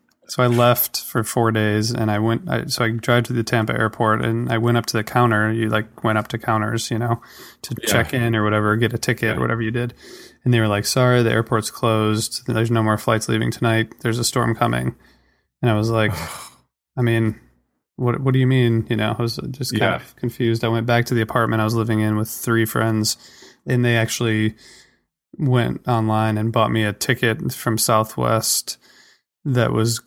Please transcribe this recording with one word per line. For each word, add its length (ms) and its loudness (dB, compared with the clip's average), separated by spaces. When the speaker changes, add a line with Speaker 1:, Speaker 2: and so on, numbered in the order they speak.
Speaker 1:
so 160 -4
I 40 4
left 540 2
for 220 -4
four 280 0
days, 400 0
and 180 -2
I 100 0
went, 300 -2
I, 180 -4
so 180 -4
I 60 0
drive 340 0
to 80 -8
the 100 -2
Tampa 300 0
airport, 500 0
and 280 -2
I 80 0
went 180 2
up 100 0
to 100 -4
the 60 0
counter. 480 2
You, 180 -2
like, 360 -4
went 120 2
up 120 -2
to 80 -6
counters, 520 -2
you 100 -2
know, 220 -2
to 180 -10
Speaker 2:
Yeah. 80 -4
Speaker 1:
check 240 2
in 200 0
or 100 2
whatever, 340 2
get 160 0
a 40 -4
ticket, 380 -2
Speaker 2:
Yeah. 60 -4
Speaker 1:
whatever 200 -2
you 100 -4
did. 220 -4
And 80 4
they 80 6
were 80 2
like, 160 0
"Sorry, 360 4
the 100 2
airport's 380 0
closed. 800 -2
There's 240 0
no 100 2
more 160 2
flights 320 0
leaving 220 0
tonight. 480 0
There's 200 -2
a 40 -4
storm 320 0
coming." 400 -2
And 80 2
I 60 2
was 160 0
like, 220 2
Speaker 2:
<sighs> 420 -18
Speaker 1:
"I 40 -2
mean, 360 2
what, 240 -2
what 120 0
do 60 4
you 80 4
mean?" 420 2
You 60 0
know, 240 -2
I 20 -2
was 160 -2
just 220 -8
kind 80 0
Speaker 2:
Yeah. 140 2
Speaker 1:
of 200 -14
confused. 480 -2
I 60 0
went 180 0
back 200 4
to 60 -2
the 80 2
apartment 400 0
I 40 0
was 100 0
living 240 0
in 160 2
with 140 -2
three 360 0
friends, 520 0
and 160 2
they 140 4
actually 580 0
went 500 0
online 500 0
and 160 -2
bought 180 2
me 140 2
a 80 0
ticket 600 -2
from 240 -2
Southwest 1000 0
that 260 2
was 360 0